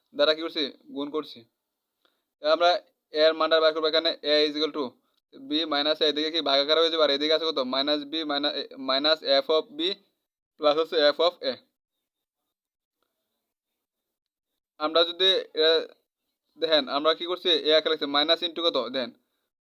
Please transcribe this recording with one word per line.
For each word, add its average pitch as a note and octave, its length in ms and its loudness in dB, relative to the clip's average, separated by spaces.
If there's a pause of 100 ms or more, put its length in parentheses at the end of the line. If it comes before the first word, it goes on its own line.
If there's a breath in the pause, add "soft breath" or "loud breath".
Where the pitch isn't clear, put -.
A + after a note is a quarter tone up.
(140 soft breath)
দ্বারা D3 200 2
কি D#3+ 80 -12
করছি? D#3+ 300 -6 (200)
গুণ C#3 180 -8
করছি। D3+ 300 -10 (1000)
এবার D3+ 120 0
আমরা E3+ 280 2 (300)
এর D#3 240 4
মানটা D#3+ 260 2
বের D#3 140 4
করবো। D#3+ 120 -2
এখানে D#3+ 240 0 (120)
a D3 120 0 (120)
is D3 100 -4
equal D3+ 180 -4
to D3 100 -4 (560)
b C3+ 100 -14 (140)
minus D3+ 340 -2
a, E3 60 0
এদিকে D3+ 260 0
কি E3 100 -2
ভাগাকার C#3+ 380 2
হয়ে E3 120 4
যাবে। D#3+ 140 0
আর C#3+ 60 4
এদিকে D3+ 240 0
আছে D#3+ 100 0
কত? D#3 140 -2
মাইনাস C3+ 420 -2
b D#3 240 -8
মাইনাস, D3 280 -4 (260)
মাইনাস C#3 440 -2
f C#3 280 2
of D#3 140 2 (120)
b D3+ 40 -10 (760)
প্লাস D3 200 0
হচ্ছে D#3+ 200 -2 (140)
f C#3+ 80 -2
of E3 160 2 (120)
a। B2+ 80 -4 (3250)
আমরা D#3+ 260 2
যদি, E3+ 260 0 (240)
এ, D#3 120 2 (920)
দেখেন, D3+ 300 0
আমরা D#3 260 2
কি E3 120 -10
করছি? F3+ 220 -4
এ D3+ 240 2
একা D#3+ 180 4
লিখছি, D3+ 160 -4
মাইনাস D3 340 0
into E3+ 220 -8
কত? C#3 260 -2
দেখেন, B2+ 240 -6 (580)